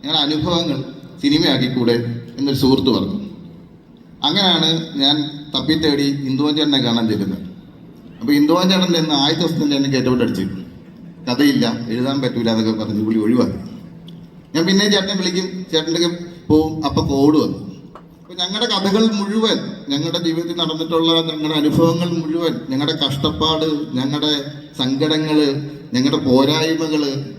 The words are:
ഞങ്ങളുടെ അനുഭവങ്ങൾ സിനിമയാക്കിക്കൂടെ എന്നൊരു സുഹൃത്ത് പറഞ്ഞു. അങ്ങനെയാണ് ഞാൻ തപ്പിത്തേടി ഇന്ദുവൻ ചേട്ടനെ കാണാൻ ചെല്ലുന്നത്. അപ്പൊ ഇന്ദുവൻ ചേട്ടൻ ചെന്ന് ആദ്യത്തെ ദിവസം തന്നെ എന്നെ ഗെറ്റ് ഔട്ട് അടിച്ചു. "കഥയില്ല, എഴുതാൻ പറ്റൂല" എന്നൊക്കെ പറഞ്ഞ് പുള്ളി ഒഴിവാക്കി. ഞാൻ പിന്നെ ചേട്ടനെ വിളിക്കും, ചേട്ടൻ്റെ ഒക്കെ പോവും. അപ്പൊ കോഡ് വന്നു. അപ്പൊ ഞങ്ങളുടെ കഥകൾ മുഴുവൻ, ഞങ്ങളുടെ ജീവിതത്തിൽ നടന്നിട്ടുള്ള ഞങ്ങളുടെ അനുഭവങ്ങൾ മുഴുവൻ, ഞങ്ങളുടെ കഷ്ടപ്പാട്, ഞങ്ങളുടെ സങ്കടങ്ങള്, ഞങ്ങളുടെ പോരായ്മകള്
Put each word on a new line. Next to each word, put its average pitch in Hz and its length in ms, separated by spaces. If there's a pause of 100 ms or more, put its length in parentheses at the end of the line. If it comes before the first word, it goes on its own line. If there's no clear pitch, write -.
ഞങ്ങളുടെ 151 240
അനുഭവങ്ങൾ 156 580 (380)
സിനിമയാക്കിക്കൂടെ 127 720 (420)
എന്നൊരു 135 200
സുഹൃത്ത് 131 380
പറഞ്ഞു. 92 240 (1080)
അങ്ങനെയാണ് 170 420 (320)
ഞാൻ 143 140 (400)
തപ്പിത്തേടി 143 520 (220)
ഇന്ദുവൻ 147 280
ചേട്ടനെ 143 280
കാണാൻ 117 240
ചെല്ലുന്നത്. 95 320 (800)
അപ്പൊ 131 120
ഇന്ദുവൻ 165 360
ചേട്ടൻ 185 240
ചെന്ന് 160 300
ആദ്യത്തെ 160 220
ദിവസം 165 180
തന്നെ 143 140
എന്നെ 139 120
ഗെറ്റ് 127 240
ഔട്ട് 123 100
അടിച്ചു. 95 240 (800)
"കഥയില്ല, 123 380 (240)
എഴുതാൻ 131 320
പറ്റൂല" 117 280
എന്നൊക്കെ 110 300
പറഞ്ഞ് 104 260
പുള്ളി 113 200
ഒഴിവാക്കി. 113 340 (960)
ഞാൻ 165 120
പിന്നെ 196 260
ചേട്ടനെ 202 280
വിളിക്കും, 180 500
ചേട്ടൻ്റെ 160 300
ഒക്കെ 170 100 (380)
പോവും. 156 360
അപ്പൊ 139 160
കോഡ് 139 420
വന്നു. - 160 (600)
അപ്പൊ 180 200
ഞങ്ങളുടെ 214 320
കഥകൾ 196 300 (160)
മുഴുവൻ, 208 380 (340)
ഞങ്ങളുടെ 165 340
ജീവിതത്തിൽ 170 360
നടന്നിട്ടുള്ള 165 480 (120)
ഞങ്ങളുടെ 156 400
അനുഭവങ്ങൾ 165 480 (120)
മുഴുവൻ, 156 320 (160)
ഞങ്ങളുടെ 147 320
കഷ്ടപ്പാട്, 156 640 (320)
ഞങ്ങളുടെ 147 340 (480)
സങ്കടങ്ങള്, 151 680 (460)
ഞങ്ങളുടെ 135 340
പോരായ്മകള് 151 840 (280)